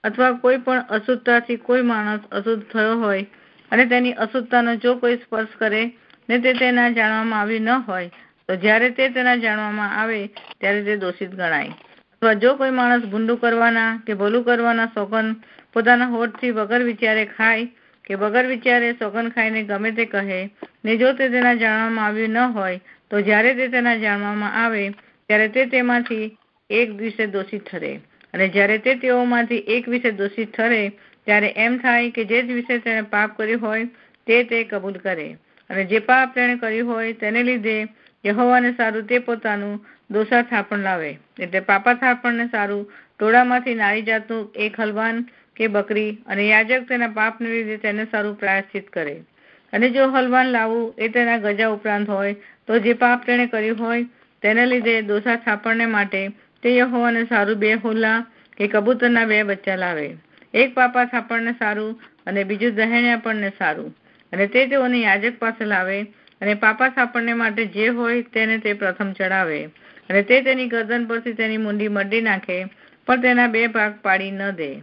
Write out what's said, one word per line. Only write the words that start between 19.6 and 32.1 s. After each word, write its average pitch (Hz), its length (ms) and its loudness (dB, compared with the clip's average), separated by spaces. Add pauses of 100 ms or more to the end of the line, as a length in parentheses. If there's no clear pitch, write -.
ગમે 208 280 -2
તે 226 140 -2
કહે 196 360 -4 (440)
ને 220 120 0
જો 254 160 4
તે 262 160 0
તેના 247 260 2
જાણવામાં 226 520 0
આવ્યું 220 240 -2
ન 220 80 0
હોય, 196 420 -2 (300)
તો 208 100 0
જ્યારે 214 340 4
તે 247 140 -2
તેના 240 280 0
જાણવામાં 208 580 -4
આવે 226 300 -2 (380)
ત્યારે 214 260 2
તે 254 180 2
તેમાંથી 240 680 -2 (340)
એક 220 200 2
વિશે 214 360 -6
દોષિત 196 380 -6
ઠરે. 147 360 -10 (340)
અને 190 140 2
જ્યારે 202 300 2
તે 254 160 0
તેઓમાંથી 247 720 0
એક 240 220 -2
વિશે 247 220 0
દોષિત 202 420 -6
ઠરે, 226 300 0 (420)
ત્યારે 208 320 2
એમ 240 220 0
થાય 240 320 2